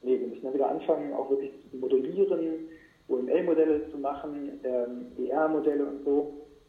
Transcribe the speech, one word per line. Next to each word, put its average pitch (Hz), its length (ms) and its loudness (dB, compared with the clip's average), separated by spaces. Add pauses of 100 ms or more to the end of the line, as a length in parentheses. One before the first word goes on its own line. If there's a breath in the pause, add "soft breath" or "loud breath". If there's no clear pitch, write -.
nee, 123 160 2
wir 120 80 -2
müssen 117 160 -10
dann 131 120 -6
wieder 135 160 2
anfangen, 147 440 0
auch - 160 -2
wirklich 135 220 0 (180)
zu 135 60 -14
modellieren, 160 880 0 (420 loud breath)
O-M-L-Modelle 156 840 4
zu 143 60 -8
machen, 143 640 -6
ähm, 123 420 -2 (120)
E-R-Modelle 147 680 2
und - 180 -8
so. 143 280 2 (360)